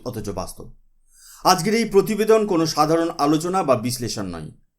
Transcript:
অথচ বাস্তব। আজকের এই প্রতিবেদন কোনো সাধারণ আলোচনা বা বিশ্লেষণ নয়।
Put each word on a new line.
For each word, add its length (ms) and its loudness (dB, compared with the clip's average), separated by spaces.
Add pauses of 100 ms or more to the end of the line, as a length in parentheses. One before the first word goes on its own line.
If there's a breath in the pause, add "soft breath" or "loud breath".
অথচ 260 -6
বাস্তব। 360 -8 (760 soft breath)
আজকের 300 2
এই 120 2
প্রতিবেদন 600 2
কোনো 200 0
সাধারণ 420 2 (100)
আলোচনা 440 0
বা 140 4
বিশ্লেষণ 500 -6
নয়। 240 -10 (280)